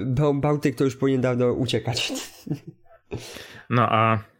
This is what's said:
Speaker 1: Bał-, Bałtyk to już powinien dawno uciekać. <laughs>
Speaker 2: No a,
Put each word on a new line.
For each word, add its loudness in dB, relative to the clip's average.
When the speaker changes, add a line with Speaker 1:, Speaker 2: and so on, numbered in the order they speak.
Speaker 1:
Bał-, 2
Bałtyk 0
to 0
już 0
powinien 2
dawno 2
uciekać. -2
<laughs> -12
Speaker 2:
No 4
a, 4